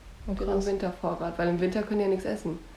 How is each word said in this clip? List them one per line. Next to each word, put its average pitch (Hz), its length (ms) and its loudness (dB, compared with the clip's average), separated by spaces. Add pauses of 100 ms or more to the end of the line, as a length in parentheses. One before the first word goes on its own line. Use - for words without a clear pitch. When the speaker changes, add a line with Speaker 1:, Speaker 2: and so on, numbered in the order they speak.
(280)
Speaker 1:
Oh, 202 60 0
Speaker 2:
Deren 196 200 0
Speaker 1:
krass. 196 120 2
Speaker 2:
Wintervorrat, 180 680 -2
weil 170 120 2
im 175 100 4
Winter 185 240 2
können 208 160 0
die 202 60 4
ja 196 60 4
nichts 190 160 2
essen. 185 340 -4 (160)